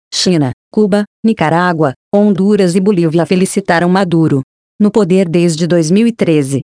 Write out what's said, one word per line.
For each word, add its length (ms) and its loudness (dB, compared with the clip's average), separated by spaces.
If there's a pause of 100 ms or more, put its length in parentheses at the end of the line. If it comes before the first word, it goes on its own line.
(140)
China, 380 -2 (200)
Cuba, 320 0 (220)
Nicarágua, 680 0 (200)
Honduras 640 2
e 40 0
Bolívia 460 0
felicitaram 600 -2
Maduro. 540 0 (380)
No 120 2
poder 380 0
desde 380 0
dois 240 0
mil 160 2
e 40 0
treze, 500 -2 (120)